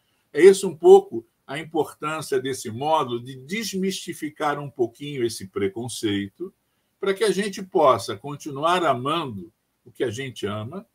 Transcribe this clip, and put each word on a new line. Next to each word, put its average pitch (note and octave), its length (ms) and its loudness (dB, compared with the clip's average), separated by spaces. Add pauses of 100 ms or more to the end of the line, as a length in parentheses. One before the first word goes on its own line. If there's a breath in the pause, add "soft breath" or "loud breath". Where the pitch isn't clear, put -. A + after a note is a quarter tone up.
(300)
É - 120 4
esse F#3+ 240 8
um D#3+ 100 -6
pouco F#4+ 480 8 (220)
a C#3+ 120 -10
importância D#3 800 -4
desse B2+ 320 -6
módulo C3 480 -2
de B2 160 -14
desmistificar E3+ 1200 -6
um D3 100 -10
pouquinho C3+ 560 -4
esse A2 220 -6
preconceito, G2+ 1080 -6 (480)
para G3 140 -2
que G3 100 -2
a G#3 60 4
gente G3 320 -4
possa C3 520 2
continuar C#3+ 720 -2
amando C#3 680 -2 (360)
o B2 40 -20
que - 140 -6
a B2 60 -2
gente B2 340 -10
ama, G#2+ 500 -8